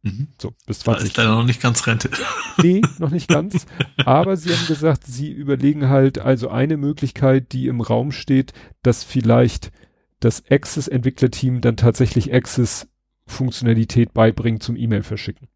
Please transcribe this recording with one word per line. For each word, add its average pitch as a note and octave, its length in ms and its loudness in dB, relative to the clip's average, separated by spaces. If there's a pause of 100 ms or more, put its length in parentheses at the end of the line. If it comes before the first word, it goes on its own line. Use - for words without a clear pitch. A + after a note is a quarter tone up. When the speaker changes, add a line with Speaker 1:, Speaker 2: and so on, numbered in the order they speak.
Speaker 1:
Mhm. G#2+ 260 -6 (120)
Speaker 2:
So, - 140 -12 (120)
bis G#2+ 120 -8
Speaker 1:
Da - 140 -16
Speaker 2:
zwanzig. G#2+ 160 -2
Speaker 1:
ist - 100 -6
leider A2 160 4
noch A#2 100 2
nicht A#2+ 160 0
ganz A#2+ 260 0
Rente. A2+ 220 0 (540)
Speaker 2:
Nee, F#3 260 4 (100)
noch D#3+ 120 -2
nicht E3 180 -6
ganz. E3+ 380 0 (180)
Speaker 1:
<laughs> - 220 -4
Speaker 2:
Aber E3+ 320 2
sie D#3+ 160 -6
haben E3+ 120 -2
gesagt, D3+ 400 0
sie C3+ 240 -8
überlegen C#3 600 0
halt, C3+ 280 4
also B2 300 0
eine D3 300 0
Möglichkeit, C#3 760 0
die B2+ 140 -4
im A#2+ 160 -2
Raum A#2 300 0
steht, C3 420 -2 (280)
dass A#2+ 220 2
vielleicht A#2+ 680 2 (480)
das - 300 0
Access-Entwicklerteam C3 1080 0
dann A#2 160 2
tatsächlich A#2 560 2
Access-Funktionalität - 1800 -2
beibringt A2+ 480 2
zum A#2 140 -6
E-Mail A2 260 -2
verschicken. - 540 -10